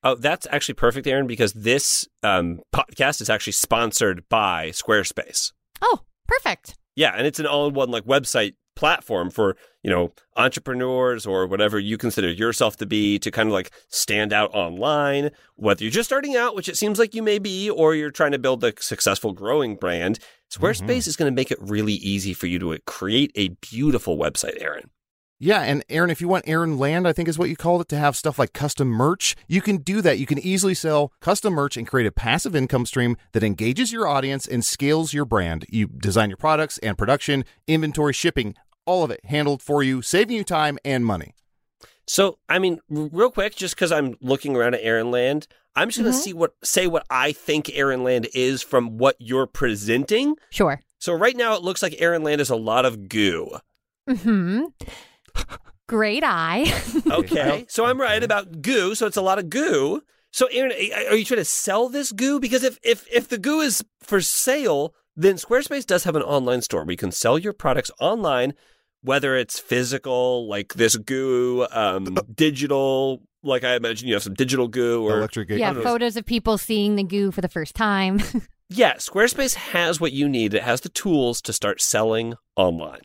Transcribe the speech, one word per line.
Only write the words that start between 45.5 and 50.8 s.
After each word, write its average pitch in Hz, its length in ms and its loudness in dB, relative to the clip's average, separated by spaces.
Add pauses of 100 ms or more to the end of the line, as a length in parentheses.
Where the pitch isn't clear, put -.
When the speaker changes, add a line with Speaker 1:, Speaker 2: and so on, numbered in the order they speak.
Speaker 1:
I'm 175 120 2
just 233 100 -6
gonna 233 120 2
Speaker 2:
Mm-hmm. 254 80 0
Speaker 1:
see 202 140 -6
what, 165 220 -2 (100)
say 185 240 0
what 165 220 -2
I 131 200 0
think 147 440 -2
Aaron 139 280 0
Land 123 320 2
is 127 280 0
from 117 360 0
what 131 220 4
you're 127 260 -2
presenting. 135 880 0 (160)
Speaker 2:
Sure. 147 300 0 (180)